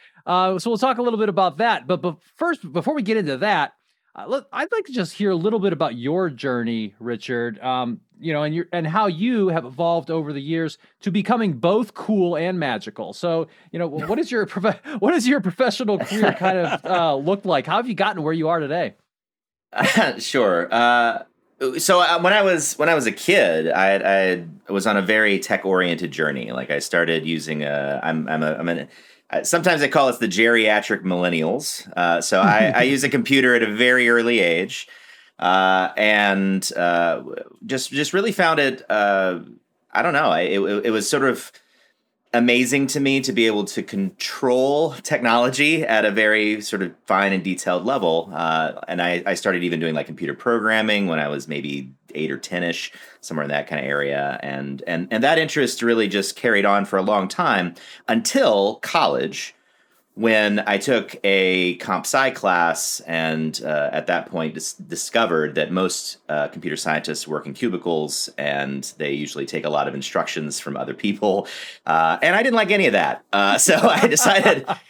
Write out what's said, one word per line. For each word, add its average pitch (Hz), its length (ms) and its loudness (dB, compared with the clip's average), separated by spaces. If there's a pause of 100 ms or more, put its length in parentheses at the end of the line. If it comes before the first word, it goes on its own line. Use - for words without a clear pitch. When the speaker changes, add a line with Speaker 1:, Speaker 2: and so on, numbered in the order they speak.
(280)
Speaker 1:
Uh, 185 320 2
so 233 100 -4
we'll 226 80 -2
talk 247 220 0
a - 20 -2
little 240 180 -2
bit 214 100 0
about 180 280 0
that. 196 300 0
But, 156 160 -2
but 170 140 -4 (180)
first, 302 360 -4
before 175 220 -2
we 302 80 -4
get 220 160 0
into 147 200 -2
that, 170 360 0 (420)
uh, - 120 -16
let, 262 160 -4 (100)
I'd 294 180 -4
like 440 140 -2
to 277 80 -16
just 196 200 -4
hear 202 180 0
a 185 40 2
little 202 220 0
bit 190 160 0
about 143 220 -2
your 156 340 -2
journey, 117 720 -4
Richard, 117 600 -6
um, 127 380 -4 (200)
you 160 120 -6
know, 147 120 0
and 151 100 -2
your, 170 180 -4
and 170 140 -4
how 202 220 0
you 196 400 0
have 165 180 -2
evolved 165 460 -2
over 156 200 -4
the 143 100 -8
years 160 360 -4 (240)
to - 80 -2
becoming 208 440 2
both 185 420 0
cool 180 420 0
and 180 220 -2
magical. 110 540 -6
So, 165 340 -2 (240)
you 170 80 -8
know, 170 100 -2
wh-, 151 180 -8
what 220 120 0
is 339 120 -4
your 220 140 0
prof-, 196 400 -2
<laughs> 285 140 -8
what 330 160 2
is 247 120 0
your 269 140 4
professional 208 560 0
career 202 360 0
kind 185 260 0
of, 170 260 -4
Speaker 2:
<laughs> - 0 -
Speaker 1:
uh, 170 300 0
looked 185 320 -2
like? 147 180 0
How 165 120 -2
have 240 100 -4
you 226 80 -6
gotten 190 260 -2
where 151 120 -2
you 160 160 -2
are 170 100 0
today? 147 340 -4 (800)
Speaker 2:
<laughs> 139 460 0
Sure. 95 520 2
Uh, 120 520 4 (560)
so, 180 220 4
uh, 170 180 2
when 180 140 4
I 214 100 4
was, 175 320 0
when 151 140 2
I 170 40 6
was 139 140 0
a 104 40 -2
kid, 90 600 2
I, 98 240 4 (720)
I - 40 -8
was 98 140 0
on 107 100 2
a 101 60 2
very 104 380 2
tech-oriented 92 720 0
journey. 69 400 -4
Like, 64 180 -8
I 73 80 -2
started 82 480 0
using 78 380 -4
a, 71 400 -4
I'm, 80 260 -2
I'm 78 140 -2
a, 78 100 0
I'm 85 160 -6
an, 82 200 -6 (440)
uh, - 100 -2
sometimes 170 380 0
they 143 60 2
call 139 220 4
us 120 100 -2
the 117 80 0
geriatric 107 720 2
millennials. 90 960 -2
Uh, 85 240 2
so 95 180 2
I, 107 360 6
I 123 80 4
Speaker 1:
<laughs> 135 100 2
Speaker 2:
used 131 100 0
a 139 60 2
computer 127 460 4
at 117 80 4
a 107 100 -2
very 123 360 4
early 117 300 4
age, 87 480 0 (520)
uh, 92 580 4
and, 98 760 2
uh, 85 500 0 (420)
just, 127 240 -6
just 143 240 -4
really 202 180 0
found 165 280 2
it, 135 320 0
uh, 98 480 2 (520)
I 110 120 0
don't 170 100 0
know, 143 160 2
I, 82 120 2
it, 95 180 0 (260)
it 120 60 0
was 107 180 -2
sort 143 140 0
of - 280 -2 (840)
amazing 123 520 4
to 143 120 -2
me 139 220 2
to 135 100 -4
be 113 140 4
able 104 180 2
to 101 200 -6
control 131 1120 -2 (100)
technology 127 800 2
at 110 200 2
a 107 60 4
very 107 520 2
sort 101 200 -4
of 90 100 -4 (140)
fine 98 260 2
and 92 120 -2
detailed 90 420 -2
level. 95 480 0
Uh, 80 400 -2 (140)
and 87 140 -4
I, 87 240 -2
I 98 100 -2
started 90 280 -2
even 85 160 -2
doing, 80 160 -2
like, 73 120 -6
computer 80 260 -8
programming 110 760 0
when 82 120 -2
I 73 80 -2
was 73 200 -6
maybe 71 440 -8 (240)
eight 76 160 -4
or 69 60 -6
ten-ish, 87 540 -6 (300)
somewhere 78 220 -6
in 71 60 -6
that 71 180 -4
kind 76 120 -6
of 65 60 -6
area. 71 560 -2
And, 69 460 -8
and, 87 240 -4
and 113 120 0
that 156 140 4
interest 151 440 -2
really 117 260 2
just 98 280 -2
carried 104 300 2
on 101 200 4
for 101 120 -2
a 95 60 2
long 98 240 0
time 95 480 0 (320)
until 113 720 2
college, 80 800 -2 (600)
when 107 520 2
I 101 100 2
took - 460 0
a 92 540 2
comp 98 280 -4
sci 135 260 2
class 87 760 0
and, 80 580 -2
uh, 73 260 -2
at 78 140 -4
that 85 220 -2
point 80 260 -6
dis-, - 200 -10
discovered 82 800 -2
that 78 160 0
most, 92 460 -4 (120)
uh, 73 200 -2
computer 80 260 -8
scientists 78 520 -4
work 76 200 -6
in 67 80 -10
cubicles 85 840 -4
and 69 600 -4
they 73 140 -4
usually 71 340 -8
take - 180 -6
a 76 60 -2
lot 73 160 0
of 65 80 -8
instructions 76 640 -4
from 71 180 -8
other 67 160 -8
people. 101 540 -2 (400)
Uh, 82 340 2
and 170 140 4
I 220 80 2
didn't 240 140 2
like 214 120 2
any 196 160 2
of 113 80 2
that. 80 300 0 (100)
Uh, 101 240 4
<laughs> - 0 -
so - 180 4
I 151 300 4
decided, 196 640 4
uh, - 100 -4 (120)